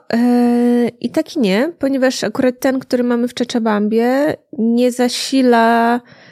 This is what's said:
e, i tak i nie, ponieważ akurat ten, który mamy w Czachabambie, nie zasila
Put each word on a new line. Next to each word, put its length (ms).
e, 720
i 220
tak 260
i 40
nie, 400
ponieważ 440
akurat 360
ten, 200
który 240
mamy 240
w 60
Czachabambie, 1000
nie 340
zasila 1080